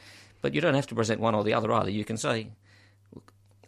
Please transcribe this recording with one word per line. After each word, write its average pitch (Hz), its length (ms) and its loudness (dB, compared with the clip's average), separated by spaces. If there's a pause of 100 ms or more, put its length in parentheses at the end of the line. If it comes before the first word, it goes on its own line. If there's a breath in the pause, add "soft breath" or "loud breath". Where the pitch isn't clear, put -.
(420 loud breath)
But 139 100 0
you 147 80 0
don't 156 140 4
have 139 140 0
to 120 60 -10
present 110 280 0
one 113 120 2
or 104 80 2
the 107 120 2
other 113 180 2
either. 104 160 2
You 104 160 -2
can 113 140 -4
say, 117 300 -2 (640 soft breath)
"Look, - 180 -20 (360)